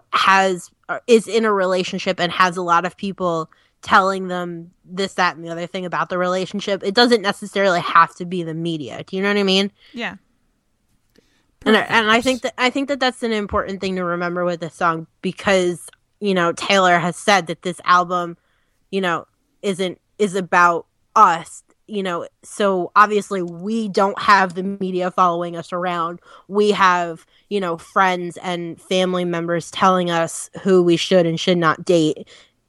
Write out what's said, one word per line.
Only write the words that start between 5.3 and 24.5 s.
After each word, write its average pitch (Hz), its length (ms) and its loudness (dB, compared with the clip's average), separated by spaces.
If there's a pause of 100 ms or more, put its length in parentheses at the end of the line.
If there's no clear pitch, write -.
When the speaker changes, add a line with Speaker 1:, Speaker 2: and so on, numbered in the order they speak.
Speaker 1:
and 165 80 -16
the 165 60 -12
other 165 180 -8
thing 185 180 -8
about 165 220 -4
the 180 100 -4
relationship, 185 640 -4
it 196 120 -4
doesn't 240 280 4
necessarily 196 560 0
have 165 380 0
to 185 80 -10
be 175 180 -6
the 160 120 -8
media. 160 500 -6
Do - 100 -12
you 190 80 -4
know 202 60 0
what 202 100 0
I 202 60 0
mean? 196 260 0 (220)
Speaker 2:
Yeah. 220 240 -10 (1500)
Speaker 1:
And 214 120 6
I, - 60 4
and 214 280 2
I 226 100 6
think 262 220 -2
that, 247 140 -6
I 247 140 0
think 269 180 -4
that 277 120 -4
that's 254 220 -2
an 226 100 -2
important 202 480 -4
thing 190 160 -4
to 185 80 -4
remember 175 400 -4
with 175 160 -2
this 165 140 -10
song 165 320 -2 (160)
because, 180 640 0 (320)
you 202 140 0
know, 170 180 2
Taylor 180 460 4
has 170 180 -2
said 190 320 2
that 170 140 -10
this 180 220 -8
album, 175 520 0 (540)
you 196 100 -4
know, 175 260 -2 (360)
isn't, 185 380 -4 (180)
is 196 160 -2
about 175 520 2 (300)
us, 175 460 4 (240)
you 208 160 -6
know, 175 240 -6 (160)
so 190 520 -2
obviously 202 480 2
we 196 460 -6
don't 196 320 0
have 190 340 4